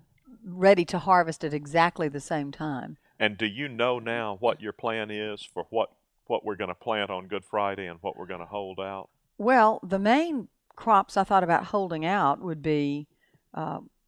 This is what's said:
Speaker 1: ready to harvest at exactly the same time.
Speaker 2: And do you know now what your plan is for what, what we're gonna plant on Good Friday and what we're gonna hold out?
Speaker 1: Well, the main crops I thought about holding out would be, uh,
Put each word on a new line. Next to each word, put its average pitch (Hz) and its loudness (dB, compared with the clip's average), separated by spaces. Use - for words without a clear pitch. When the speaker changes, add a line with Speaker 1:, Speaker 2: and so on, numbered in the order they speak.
Speaker 1:
ready 185 6
to 180 -2
harvest 170 4
at 151 -2
exactly 160 2
the 143 -8
same 143 -6
time. 143 -8
Speaker 2:
And 104 0
do 110 0
you 120 -6
know 123 0
now 113 -4
what 110 2
your 104 -6
plan 110 -4
is 107 -8
for - -10
what, 110 0
what - -2
we're 104 -4
gonna 90 -6
plant 107 -2
on 92 -6
Good 98 -6
Friday 98 -2
and 85 -12
what 98 -6
we're 90 -10
gonna 87 -10
hold 95 -8
out? 98 -8
Speaker 1:
Well, 220 4
the 185 -4
main 262 0
crops 202 2
I 196 2
thought 190 4
about 170 2
holding 175 -2
out 170 2
would 160 -6
be, 147 0
uh, 160 -6